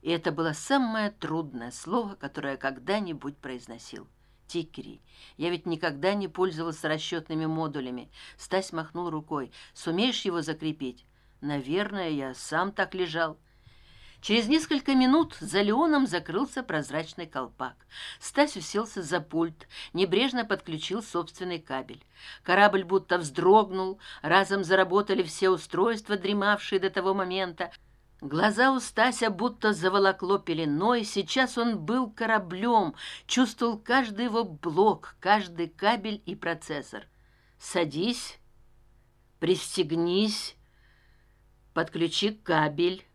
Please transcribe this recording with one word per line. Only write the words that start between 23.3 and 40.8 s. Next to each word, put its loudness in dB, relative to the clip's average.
разом 4
заработали 4
все 2
устройства, 0
дремавшие 0
до 0
того 0
момента. -4
Глаза 4
у 2
Стася 2
будто 0
заволокло 2
пеленой, 0
сейчас -2
он 0
был 0
кораблем, 2
чувствовал 2
каждый 0
его 0
блок, 2
каждый 2
кабель 0
и -8
процессор. -6
"Садись, -2
пристегнись, 0